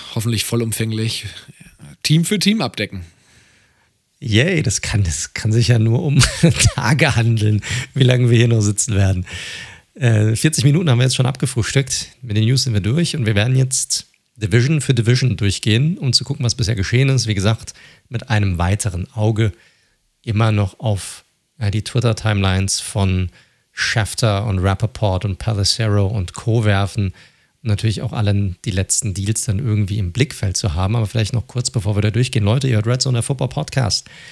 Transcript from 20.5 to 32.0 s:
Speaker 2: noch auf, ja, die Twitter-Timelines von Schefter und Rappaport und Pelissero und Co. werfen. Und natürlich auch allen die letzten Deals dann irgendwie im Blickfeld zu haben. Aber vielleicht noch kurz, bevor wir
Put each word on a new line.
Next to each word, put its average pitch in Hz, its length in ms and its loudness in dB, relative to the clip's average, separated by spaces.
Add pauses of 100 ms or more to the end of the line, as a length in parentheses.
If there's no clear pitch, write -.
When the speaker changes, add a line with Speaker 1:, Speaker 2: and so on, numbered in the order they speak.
Speaker 2:
noch 104 280 0
auf, - 440 -4 (360)
ja, 104 100 -2
die 107 120 -2
Twitter-Timelines 101 1000 0
von 92 500 -2 (420)
Schefter 104 760 0
und 95 120 0
Rappaport 95 640 0
und 98 140 -4
Pelissero 101 680 0
und 98 260 -4
Co. 113 320 0
werfen. 98 480 0 (500)
Und 117 60 -6
natürlich 107 320 0
auch 104 140 -6
allen 101 500 0
die - 60 -4
letzten 95 420 -2
Deals 101 320 -2
dann 98 140 -2
irgendwie 104 400 0
im 87 140 -2
Blickfeld 104 440 -2
zu 85 160 -2
haben. 95 240 0
Aber 110 100 0
vielleicht 110 280 -2
noch 104 120 -4
kurz, - 240 -6
bevor 104 240 -2
wir 104 60 0